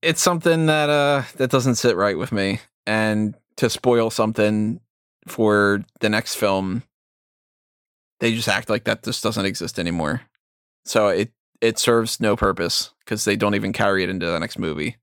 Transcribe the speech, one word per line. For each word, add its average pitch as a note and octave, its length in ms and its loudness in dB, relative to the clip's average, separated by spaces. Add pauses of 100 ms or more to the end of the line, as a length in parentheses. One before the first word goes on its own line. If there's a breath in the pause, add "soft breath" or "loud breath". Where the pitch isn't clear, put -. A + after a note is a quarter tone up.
it's E3 200 0
something E3 460 2
that, D3+ 220 2
uh, C#3+ 340 2 (140)
that C3 120 0
doesn't B2+ 260 2
sit A#2 200 2
right G2 220 2
with G2 140 -4
me. G2 280 0 (260)
And G#2+ 480 0 (240)
to B2 120 0
spoil A#2 400 2
something G#2+ 720 0 (480)
for G2+ 560 2 (180)
the G#2+ 80 2
next G#2+ 260 -2
film, G2 480 -2 (1400)
they A#2 160 2
just A2+ 140 -4
act G#2 200 0
like A2 140 0
that A2 200 -2
just - 200 -6
doesn't G#2 220 -2
exist E2+ 340 -6
anymore. E2+ 420 -2 (640)
So G#2+ 240 2
it, G2+ 240 0 (300)
it A2+ 180 0
serves A#2 400 0
no G#2 160 2
purpose F2 560 -2 (140)
'cause G#2+ 200 -4
they - 100 2
don't G#2 200 0
even G2+ 180 -4
carry G2 300 2
it F2+ 60 -2
into F#2 180 -4
the E2 120 -2
next - 200 -8
movie. D#2 440 -4